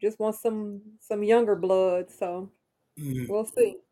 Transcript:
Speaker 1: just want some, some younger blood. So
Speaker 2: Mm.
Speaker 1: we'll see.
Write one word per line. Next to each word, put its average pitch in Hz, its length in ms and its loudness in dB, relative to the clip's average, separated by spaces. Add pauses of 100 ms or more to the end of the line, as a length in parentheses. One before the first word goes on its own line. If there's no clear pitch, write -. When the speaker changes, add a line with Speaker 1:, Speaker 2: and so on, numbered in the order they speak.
Speaker 1:
just 214 160 -2
want 214 180 -2
some, 214 440 -4 (200)
some 208 220 -4
younger 220 320 4
blood. 185 560 2
So 185 400 -8 (500)
Speaker 2:
Mm. 127 280 -6
Speaker 1:
we'll 214 180 -2
see. 226 300 2 (160)